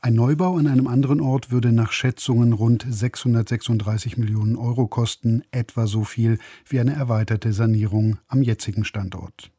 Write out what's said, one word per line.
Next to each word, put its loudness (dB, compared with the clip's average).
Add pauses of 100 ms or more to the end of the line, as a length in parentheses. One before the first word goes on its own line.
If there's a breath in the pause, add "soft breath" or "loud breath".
Ein 2
Neubau 2
an 2
einem 4
anderen 2
Ort -2
würde 2
nach 2
Schätzungen 0
rund 2
sechshundertsechsunddreißig -2
Millionen 0
Euro 0
kosten, -2
etwa -4
so -2
viel 0 (280 loud breath)
wie -2
eine 0
erweiterte -2
Sanierung 0 (100)
am 0
jetzigen -2
Standort. -10